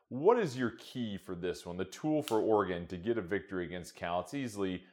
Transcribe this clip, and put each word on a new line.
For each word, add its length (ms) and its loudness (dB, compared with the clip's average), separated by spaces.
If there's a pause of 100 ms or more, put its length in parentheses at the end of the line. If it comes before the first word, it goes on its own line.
What 280 6
is 200 0
your 140 2
key 460 -6
for 180 -8
this 300 -2
one, 120 -8
the 80 0
tool 360 0
for 200 2
Oregon 460 4
to 100 -6
get 200 0
a 40 -2
victory 420 -2
against 320 -8
Cal? 240 0
It's 140 -6
easily 600 -2